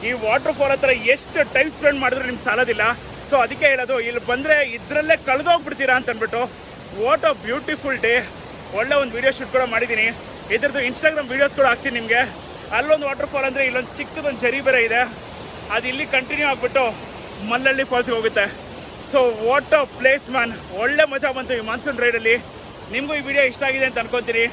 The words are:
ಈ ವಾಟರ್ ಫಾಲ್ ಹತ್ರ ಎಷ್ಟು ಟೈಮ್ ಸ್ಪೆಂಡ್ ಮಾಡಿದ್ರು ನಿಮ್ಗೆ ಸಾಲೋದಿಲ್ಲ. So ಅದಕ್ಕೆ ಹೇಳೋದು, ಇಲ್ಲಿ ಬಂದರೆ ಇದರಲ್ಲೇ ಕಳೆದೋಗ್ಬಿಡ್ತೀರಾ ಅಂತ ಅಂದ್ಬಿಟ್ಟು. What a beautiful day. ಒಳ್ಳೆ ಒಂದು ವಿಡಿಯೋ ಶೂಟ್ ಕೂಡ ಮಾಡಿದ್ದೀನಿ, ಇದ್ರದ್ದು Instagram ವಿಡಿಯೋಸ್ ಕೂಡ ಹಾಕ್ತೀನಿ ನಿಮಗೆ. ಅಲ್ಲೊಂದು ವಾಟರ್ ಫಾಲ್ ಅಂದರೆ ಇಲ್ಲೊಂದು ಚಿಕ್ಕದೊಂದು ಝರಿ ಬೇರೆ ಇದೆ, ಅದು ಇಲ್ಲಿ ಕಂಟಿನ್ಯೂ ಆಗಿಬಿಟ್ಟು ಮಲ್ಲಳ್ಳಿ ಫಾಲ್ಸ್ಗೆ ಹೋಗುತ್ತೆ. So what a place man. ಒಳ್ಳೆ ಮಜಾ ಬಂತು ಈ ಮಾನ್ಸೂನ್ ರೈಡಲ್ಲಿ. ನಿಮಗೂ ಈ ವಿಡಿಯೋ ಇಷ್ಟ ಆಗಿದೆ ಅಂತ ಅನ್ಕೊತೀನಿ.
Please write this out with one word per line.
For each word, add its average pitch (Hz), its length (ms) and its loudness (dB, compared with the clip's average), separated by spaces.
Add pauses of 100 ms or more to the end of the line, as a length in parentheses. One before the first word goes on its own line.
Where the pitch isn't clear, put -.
ಈ 240 60 0
ವಾಟರ್ 247 400 2
ಫಾಲ್ 277 200 2
ಹತ್ರ 269 180 4
ಎಷ್ಟು 240 640 2
ಟೈಮ್ 294 180 4
ಸ್ಪೆಂಡ್ 285 280 2
ಮಾಡಿದ್ರು 254 260 0
ನಿಮ್ಗೆ 247 180 -6
ಸಾಲೋದಿಲ್ಲ. 226 360 0 (500)
So 285 60 6
ಅದಕ್ಕೆ 254 300 2
ಹೇಳೋದು, 254 340 2
ಇಲ್ಲಿ 240 260 -4
ಬಂದರೆ 277 480 2
ಇದರಲ್ಲೇ 302 420 2
ಕಳೆದೋಗ್ಬಿಡ್ತೀರಾ 277 800 2
ಅಂತ 247 160 0
ಅಂದ್ಬಿಟ್ಟು. 220 320 -2 (600)
What 277 220 2
a 302 100 4 (140)
beautiful 269 540 -4
day. 233 220 2 (500)
ಒಳ್ಳೆ 254 200 0
ಒಂದು 269 180 2
ವಿಡಿಯೋ 254 200 2
ಶೂಟ್ 254 200 -8
ಕೂಡ 254 100 4
ಮಾಡಿದ್ದೀನಿ, 226 440 0 (480)
ಇದ್ರದ್ದು 262 260 0
Instagram 285 480 0
ವಿಡಿಯೋಸ್ 277 280 2
ಕೂಡ 277 80 6
ಹಾಕ್ತೀನಿ 240 360 2
ನಿಮಗೆ. 226 200 2 (560)
ಅಲ್ಲೊಂದು 294 300 4
ವಾಟರ್ 277 200 -2
ಫಾಲ್ 269 180 -2
ಅಂದರೆ 269 220 2
ಇಲ್ಲೊಂದು 247 300 -2
ಚಿಕ್ಕದೊಂದು 285 440 -4
ಝರಿ 247 200 2
ಬೇರೆ 254 240 4
ಇದೆ, 226 160 2 (720)
ಅದು 233 180 -2
ಇಲ್ಲಿ 262 180 -4
ಕಂಟಿನ್ಯೂ 277 400 0
ಆಗಿಬಿಟ್ಟು 247 720 0 (340)
ಮಲ್ಲಳ್ಳಿ 269 340 2
ಫಾಲ್ಸ್ಗೆ 247 320 0
ಹೋಗುತ್ತೆ. 220 280 2 (680)
So 277 60 4 (300)
what 269 180 2 (140)
a - 20 2 (180)
place 262 360 2
man. 233 180 0 (260)
ಒಳ್ಳೆ 294 300 2
ಮಜಾ 269 220 -2
ಬಂತು 254 220 -4
ಈ 233 60 -2
ಮಾನ್ಸೂನ್ 233 380 -4
ರೈಡಲ್ಲಿ. 233 380 2 (560)
ನಿಮಗೂ 285 220 -4
ಈ 294 60 -2
ವಿಡಿಯೋ 277 240 2
ಇಷ್ಟ 254 180 -2
ಆಗಿದೆ 269 220 0
ಅಂತ 247 140 -2
ಅನ್ಕೊತೀನಿ. 233 540 0